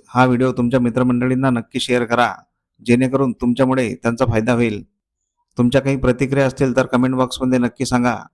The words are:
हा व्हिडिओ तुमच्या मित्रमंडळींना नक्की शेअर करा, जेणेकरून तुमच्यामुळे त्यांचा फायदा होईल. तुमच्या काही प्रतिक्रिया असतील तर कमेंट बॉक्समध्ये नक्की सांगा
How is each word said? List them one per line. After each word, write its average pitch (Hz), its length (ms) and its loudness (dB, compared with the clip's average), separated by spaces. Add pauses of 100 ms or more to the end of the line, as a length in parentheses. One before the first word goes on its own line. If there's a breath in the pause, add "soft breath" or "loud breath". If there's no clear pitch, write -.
हा 127 180 2
व्हिडिओ 127 260 2
तुमच्या 123 280 0
मित्रमंडळींना 127 720 0
नक्की 123 300 -4
शेअर 123 260 0
करा, 117 280 0 (520)
जेणेकरून 127 460 2
तुमच्यामुळे 127 640 0
त्यांचा 117 300 -2
फायदा 113 280 0
होईल. 113 300 -2 (760)
तुमच्या 123 240 2
काही 135 160 -2
प्रतिक्रिया 127 500 0
असतील 127 280 -2
तर 127 100 2
कमेंट 127 300 0
बॉक्समध्ये 127 440 -2
नक्की 123 260 -4
सांगा 123 300 0 (180)